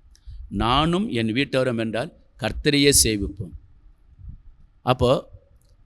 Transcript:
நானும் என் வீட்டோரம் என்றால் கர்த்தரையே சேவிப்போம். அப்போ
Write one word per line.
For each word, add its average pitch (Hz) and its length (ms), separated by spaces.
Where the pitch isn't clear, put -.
நானும் 151 600
என் 113 240
வீட்டோரம் 127 460
என்றால் 113 340
கர்த்தரையே 143 540
சேவிப்போம். 98 560
அப்போ 127 460